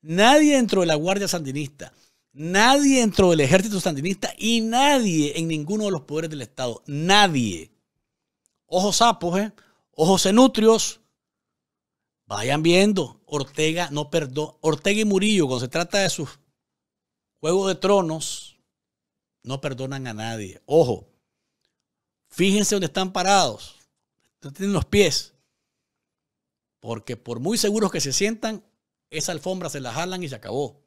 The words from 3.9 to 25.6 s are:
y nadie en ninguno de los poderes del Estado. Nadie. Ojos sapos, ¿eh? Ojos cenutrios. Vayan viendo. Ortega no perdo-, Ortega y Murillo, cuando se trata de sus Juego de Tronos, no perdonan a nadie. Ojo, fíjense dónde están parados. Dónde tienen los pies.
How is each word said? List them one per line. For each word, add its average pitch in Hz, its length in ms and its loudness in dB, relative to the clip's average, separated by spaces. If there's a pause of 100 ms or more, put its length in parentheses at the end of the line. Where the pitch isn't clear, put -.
y 226 240 0
nadie 226 800 2
en 165 80 -4
ninguno 165 380 -4
de 196 60 -2
los 151 100 -4
poderes 156 280 -6
del 143 140 -10
Estado. 120 420 -8
Nadie. 147 880 0 (960)
Ojos 185 300 0
sapos, 190 420 2
¿eh? 208 120 -4 (440)
Ojos 175 260 2
cenutrios. 220 800 4 (1300)
Vayan 123 340 -4
viendo. 180 640 2
Ortega 156 640 -4
no 147 220 -6
perdo-, 151 500 -6
Ortega 175 400 0
y 214 40 2
Murillo, 196 420 2
cuando 127 180 -2
se 123 40 -12
trata 175 300 -2
de 196 100 0
sus - 300 -8 (1000)
Juego 185 280 0
de 190 80 -2
Tronos, 180 840 -2 (840)
no 135 180 -10
perdonan 135 440 -8
a 113 80 -10
nadie. 107 520 -10
Ojo, 127 440 2 (1160)
fíjense 196 480 0
dónde 185 120 -4
están 190 260 -6
parados. 185 640 0 (640)
Dónde 139 160 -16
tienen 196 160 -4
los 165 120 0
pies. - 480 0 (1500)